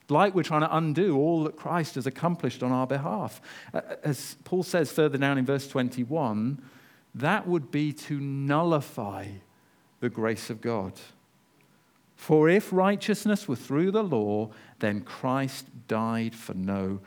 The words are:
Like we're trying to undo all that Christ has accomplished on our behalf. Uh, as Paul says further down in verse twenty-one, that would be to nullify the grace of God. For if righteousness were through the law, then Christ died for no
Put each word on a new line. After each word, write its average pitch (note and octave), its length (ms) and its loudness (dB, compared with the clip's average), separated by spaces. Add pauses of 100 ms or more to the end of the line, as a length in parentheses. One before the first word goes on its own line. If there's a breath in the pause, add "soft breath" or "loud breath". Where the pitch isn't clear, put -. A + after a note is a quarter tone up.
Like F#3 280 4
we're D#3+ 80 4
trying D3+ 160 2
to D#3+ 160 2
undo D#3+ 400 2
all D#3+ 280 4
that D3+ 120 -4
Christ D#3+ 400 -2
has B2+ 100 -2
accomplished D3 560 -2
on B2+ 80 0
our B2+ 160 2
behalf. C#3 540 -4 (340 loud breath)
Uh, - 60 -2 (240)
as - 400 -4
Paul F3+ 180 0
says E3 300 0
further D3 260 4
down C#3 180 2
in C3 80 2
verse C#3 220 0
twenty-one, B2 960 -2 (540 loud breath)
that F#3 320 0
would E3+ 240 -2
be D3 200 0
to D3 280 -6
nullify C#3 1080 0 (720 soft breath)
the A#2+ 100 -2
grace A2+ 400 -2
of G#2+ 120 -8
God. G#2 320 -2 (1200 soft breath)
For D#3 340 6
if G3+ 240 4
righteousness G3+ 760 2
were B2+ 80 -2
through D#3 340 0
the G#3+ 140 2
law, A2 460 0 (280 loud breath)
then G#2 220 -2
Christ C3 640 -4 (220)
died A2+ 480 -2
for - 180 -10
no F#2+ 520 -2